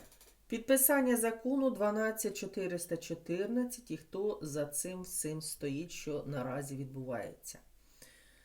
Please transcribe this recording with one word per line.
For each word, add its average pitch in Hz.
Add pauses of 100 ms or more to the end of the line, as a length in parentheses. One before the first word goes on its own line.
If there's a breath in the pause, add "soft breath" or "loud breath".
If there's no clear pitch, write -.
(480 loud breath)
Підписання 254
закону 254
дванадцять 214
чотириста 175
чотирнадцять 202
і 156
хто 202
за 147
цим 180
всім 156
стоїть, 139
що -
наразі 139
відбувається. 131 (840 soft breath)